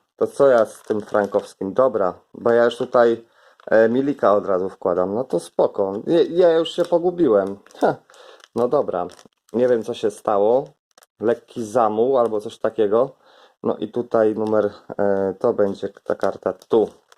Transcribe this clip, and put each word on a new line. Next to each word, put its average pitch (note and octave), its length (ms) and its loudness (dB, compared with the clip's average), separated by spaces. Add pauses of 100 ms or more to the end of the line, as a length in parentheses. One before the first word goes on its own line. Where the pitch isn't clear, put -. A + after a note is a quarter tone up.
(160)
To A2 120 -2
co C#3 200 2
ja A#2+ 180 4
z - 160 -10
tym G#2+ 200 -4
Frankowskim? G2+ 720 -4
Dobra, G#2+ 400 0 (200)
bo - 180 -2
ja A#2 140 4
już A#2+ 120 -2
tutaj, A#2 480 0 (420)
e, A2+ 220 4
Milika C3 440 0
od G2+ 120 0
razu F#2 240 -2
wkładam. F#2 460 -2
No A#2+ 80 -2
to E3+ 160 -4
spoko. G2+ 540 -2 (140)
Ja, E3 220 4
ja E3+ 280 2
już E3 140 -2
się F3 140 -2
pogubiłem. D#3+ 720 0 (220)
Ha. D#3+ 160 0 (600)
No A#2 120 0
dobra. G2 400 -2 (460)
Nie A#2+ 140 2
wiem, A#2+ 160 2
co A#2 100 -8
się A2 180 -4
stało. A2+ 560 0 (520)
Lekki A#2 460 -4
zamuł A2+ 520 0
albo A2 240 -2
coś - 160 -14
takiego. A2 580 -2 (480)
No - 140 -4
i G#2 140 -8
tutaj A2+ 440 0
numer, G#2+ 360 -2 (260)
e, G2 420 0
to A#2+ 140 0
będzie G2 360 -2
ta - 260 -8
karta F#2+ 380 -4
tu. G#2+ 360 0 (280)